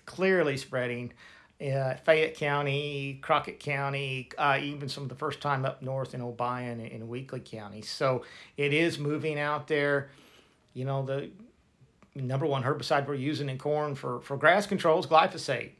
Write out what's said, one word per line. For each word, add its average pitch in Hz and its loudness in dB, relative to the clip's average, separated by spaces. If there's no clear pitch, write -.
clearly 170 2
spreading. 123 -2
Uh, 135 0
Fayette 156 4
County, 143 0
Crockett - 0
County, 139 -2
uh, 143 4
even 143 -6
some 143 -8
of 139 -6
the 139 -8
first 139 -4
time 139 0
up - -4
north 131 -6
in 135 -6
Obion 123 -4
and 117 -8
in 113 -10
Weakley 131 -8
County. 107 -12
So 131 0
it 143 2
is 156 2
moving 147 -2
out 147 -2
there. 143 2
You 127 -6
know, 135 0
the 135 -4
number 135 -2
one 139 2
herbicide 143 2
we're 147 -2
using 143 -2
in 131 -4
corn 147 0
for, 131 -4
for - -6
grass 170 2
control 170 4
is 180 -2
glyphosate. 151 2